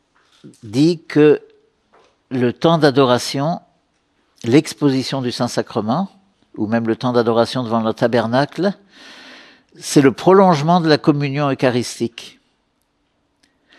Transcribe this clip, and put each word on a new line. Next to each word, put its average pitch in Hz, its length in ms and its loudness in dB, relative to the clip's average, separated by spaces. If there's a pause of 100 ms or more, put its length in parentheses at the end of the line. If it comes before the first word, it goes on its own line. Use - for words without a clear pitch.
(600)
dit 147 420 0
que 151 380 4 (880)
le 123 240 -2
temps 165 240 0
d'adoration, 139 840 0 (840)
l'exposition 135 800 0
du 123 100 -4
Saint-Sacrement, 120 760 -4 (480)
ou 104 100 -4
même 113 200 -2
le 110 80 0
temps 123 180 -4
d'adoration 117 500 0
devant 113 180 -4
le 110 120 -4
tabernacle, 123 800 -2 (1080)
c'est - 220 0
le 135 100 6
prolongement 175 680 2
de 160 80 -2
la 147 80 4
communion 143 520 -2
eucharistique. 127 920 -4 (1400)